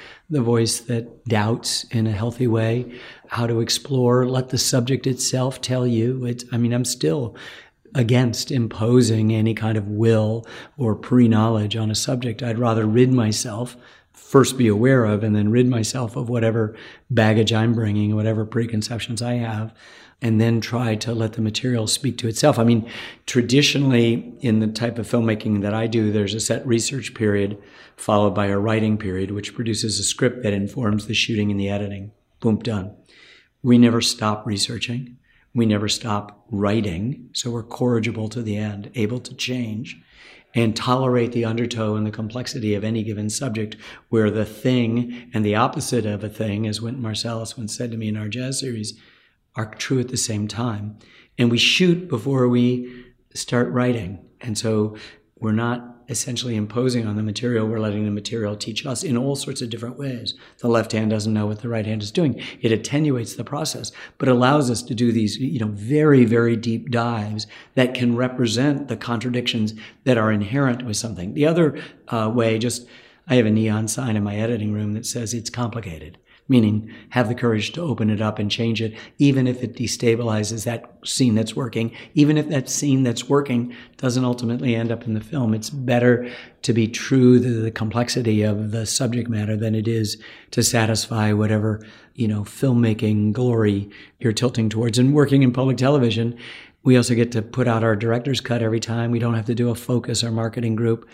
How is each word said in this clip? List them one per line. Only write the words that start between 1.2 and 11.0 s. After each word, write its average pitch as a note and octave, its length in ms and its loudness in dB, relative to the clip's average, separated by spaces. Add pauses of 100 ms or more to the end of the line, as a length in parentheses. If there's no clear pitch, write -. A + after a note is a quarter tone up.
doubts A2 600 0
in A2+ 220 0
a A2 60 0
healthy A#2 340 -2
way, A2+ 540 -2 (280)
how A#2 180 -2
to A2+ 140 0
explore, B2 680 2
let B2+ 240 -2
the B2 80 -2
subject B2+ 480 0
itself B2+ 560 -2
tell B2+ 240 0
you. B2 400 0
It, A#2+ 260 -6
I A#2+ 60 0
mean, A#2 160 2
I'm B2 100 0
still D3+ 500 -2 (600)
against B2 560 2
imposing A2 840 2
any A2 180 2
kind A2 240 -2
of G2+ 100 -2
will A2 600 2 (320)
or A2+ 160 0
pre-knowledge A2 800 4